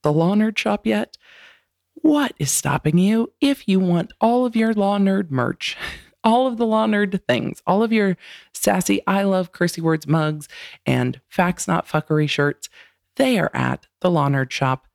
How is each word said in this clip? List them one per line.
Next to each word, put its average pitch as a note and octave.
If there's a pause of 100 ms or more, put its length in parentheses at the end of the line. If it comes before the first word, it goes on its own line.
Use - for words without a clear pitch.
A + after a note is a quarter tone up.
the D3+
Law E3
Nerd G#3+
Shop G#3
yet, G#3+ (760)
what D4
is C#3
stopping C#3+
you? A3
If C#4
you F#3+
want F3
all A#3+
of A#3
your A3+
Law G3+
Nerd G3
merch, - (240)
<laughs> -
all A#3+
of A#3
the A#3
Law A3
Nerd G#3
things, -
all G3
of A3
your G3+ (360)
sassy G3
I G3
Love F#3
Cursey E3+
Words D#3+
mugs D3+ (380)
and B2+
Facts F3+
Not E3+
Fuckery D3+
shirts, - (460)
they B3+
are -
at - (140)
the F3+
law D3
nerd C3+
shop C3